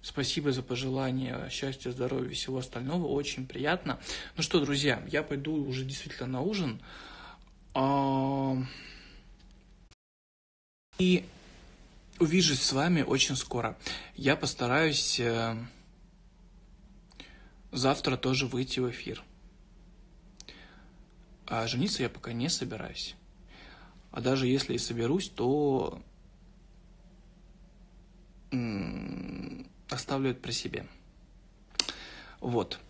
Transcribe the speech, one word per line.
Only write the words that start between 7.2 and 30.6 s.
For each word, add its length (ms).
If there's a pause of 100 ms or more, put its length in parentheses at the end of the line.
А, 840 (2500)
и 280 (920)
увижусь 420
с 120
вами 300
очень 320
скоро. 420 (380)
Я 200
постараюсь, 840
э, 360 (2250)
завтра 460
тоже 300
выйти 320
в 100
эфир. 340 (2250)
А 200
жениться 340
я 80
пока 240
не 160
собираюсь. 680 (960)
А 100
даже 260
если 260
и 60
соберусь, 500
то, 720 (2500)
м, 1160 (220)
оставлю 420
это 80
при 120
себе. 360 (1500)